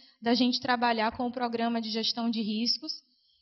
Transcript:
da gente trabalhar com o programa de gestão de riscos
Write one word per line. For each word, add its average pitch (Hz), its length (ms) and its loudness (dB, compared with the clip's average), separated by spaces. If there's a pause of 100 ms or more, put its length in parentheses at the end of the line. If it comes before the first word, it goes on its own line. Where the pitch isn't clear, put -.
(220)
da 233 120 2
gente 247 260 4
trabalhar 233 560 0
com 247 100 -2
o 240 60 -4
programa 233 480 -2
de 220 100 -4
gestão 226 400 -2
de 226 100 0
riscos 220 520 -2 (500)